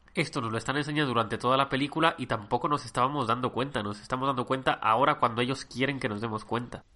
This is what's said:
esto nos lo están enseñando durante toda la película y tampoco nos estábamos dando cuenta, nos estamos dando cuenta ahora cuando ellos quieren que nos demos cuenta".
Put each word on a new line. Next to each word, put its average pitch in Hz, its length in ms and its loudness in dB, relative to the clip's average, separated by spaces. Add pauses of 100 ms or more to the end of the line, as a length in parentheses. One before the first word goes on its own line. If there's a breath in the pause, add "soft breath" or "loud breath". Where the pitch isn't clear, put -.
(140)
esto 151 260 -2
nos 113 120 -2
lo 113 60 0
están 131 200 -2
enseñando 147 300 0
durante 113 280 0
toda 123 220 2
la 135 100 2
película 147 480 2
y 127 100 -6
tampoco 117 420 -2
nos 143 180 -2
estábamos 131 400 0
dando 120 260 0
cuenta, 131 300 -2
nos 104 180 -4
estamos 131 280 -4
dando 123 180 0
cuenta 131 260 0
ahora 131 440 4
cuando 117 260 2
ellos 127 240 -2
quieren 135 340 -2
que 131 80 0
nos 104 140 -4
demos 107 240 -4
cuenta". 117 380 -4 (120)